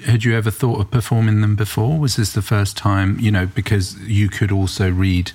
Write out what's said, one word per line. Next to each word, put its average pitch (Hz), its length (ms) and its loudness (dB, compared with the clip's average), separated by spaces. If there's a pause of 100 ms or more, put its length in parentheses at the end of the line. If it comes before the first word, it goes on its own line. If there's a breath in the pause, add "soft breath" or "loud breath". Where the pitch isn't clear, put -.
had 113 200 2
you 113 100 2
ever 110 160 0
thought 117 300 -2
of 98 100 -4
performing 113 500 2
them 107 140 2
before? 110 420 0
Was 143 200 0
this 107 160 -2
the 107 80 0
first 101 340 0
time, 98 440 0
you 110 120 2
know, 92 140 2
because 95 560 -2
you 104 280 0
could 95 220 -2
also 98 400 0
read 90 440 0